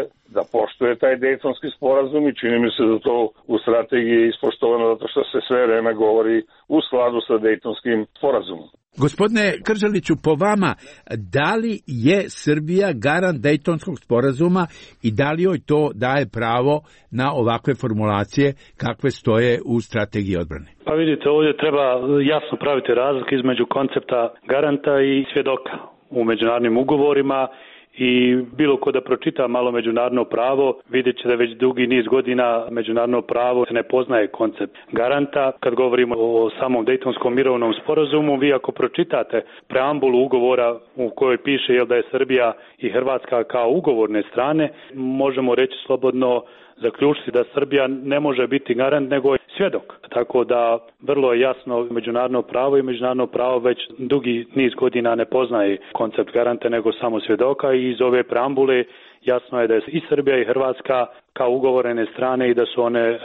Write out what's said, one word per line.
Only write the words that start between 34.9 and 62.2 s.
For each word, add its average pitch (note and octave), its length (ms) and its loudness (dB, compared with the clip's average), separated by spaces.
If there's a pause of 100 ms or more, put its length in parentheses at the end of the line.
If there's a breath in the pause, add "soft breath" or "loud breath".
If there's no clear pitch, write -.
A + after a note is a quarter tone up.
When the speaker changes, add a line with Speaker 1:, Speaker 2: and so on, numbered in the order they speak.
Speaker 3:
garanta. C3+ 680 0
Kad A#2+ 140 -2
govorimo B2 440 2
o A2+ 320 2 (100)
samom B2+ 240 0
Dejtonskom B2+ 500 -2
mirovnom B2 380 0 (100)
sporazumu, D3+ 540 0
vi C#3 160 2
ako - 200 -2
pročitate B2 680 -2 (280 loud breath)
preambulu C3 560 2
ugovora B2 540 2 (180)
u A#2+ 200 -4
kojoj B2+ 260 0
piše, C3+ 300 -2
jel, B2 140 2
da A#2+ 80 0
je A#2 160 0
Srbija B2+ 420 0 (260 loud breath)
i A#2+ 120 -6
Hrvatska B2 540 -2
kao A#2+ 260 0
ugovorne A2+ 600 0
strane, D3 420 0 (220 loud breath)
možemo C3 600 0
reći C3 200 2 (120)
slobodno B2+ 560 0 (340 loud breath)
zaključiti C#3 540 -2
da A#2+ 140 2 (100)
Srbija C#3 320 0
ne C3+ 340 -2
može C3 260 0
biti C3 280 -2
garant C3+ 360 0
nego C3+ 220 2
je C3 60 2 (180)
svjedok. F#3+ 260 -2 (280)
Tako A#2+ 340 0
da A#2+ 340 2 (240)
vrlo C3+ 300 2
je A#2 80 4
jasno B2 500 -2
međunarodno A#2+ 520 -2
pravo C#3 340 0
i C3+ 60 4
međunarodno B2+ 440 -2
pravo B2 320 -2
već A#2+ 200 0 (200)
dugi B2 560 -2
niz C3 200 2
godina A#2 400 0
ne A2+ 100 0
poznaje A2+ 540 0 (140 loud breath)
koncept A2 400 -4
garanta A#2+ 360 0
nego A2+ 240 0
samo A2+ 280 -4
svjedoka C3 520 0
i B2+ 180 2
iz A#2 100 -2
ove B2 220 2
preambule C3 640 0 (380 loud breath)
jasno B2 380 -2
je A2+ 80 2
da A2+ 60 2
je G#2+ 140 2
i D#3 200 -4
Srbija C#3 340 2
i - 20 -4
Hrvatska B2+ 640 0 (260 loud breath)
kao B2+ 180 0
ugovorene B2 640 2
strane B2+ 380 0